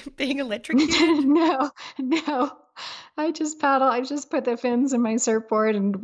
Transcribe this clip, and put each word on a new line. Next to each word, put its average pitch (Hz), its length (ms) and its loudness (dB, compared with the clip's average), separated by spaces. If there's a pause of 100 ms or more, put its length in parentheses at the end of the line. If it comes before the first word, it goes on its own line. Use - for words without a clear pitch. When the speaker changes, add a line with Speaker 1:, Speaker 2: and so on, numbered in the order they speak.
Speaker 1:
<laughs> - 120 -18
being 269 220 -4
electrocuted? 262 580 0
Speaker 2:
<laughs> 311 300 2
No, 294 460 2 (260)
no. 277 580 -2 (600)
I 311 140 0
just 311 280 -6
paddled. 269 320 4
I 240 100 0
just 285 280 -8
put 285 160 -2
the 240 120 0
fins 247 360 0
in 240 80 2
my 220 160 0
surfboard 220 580 0
and 196 280 0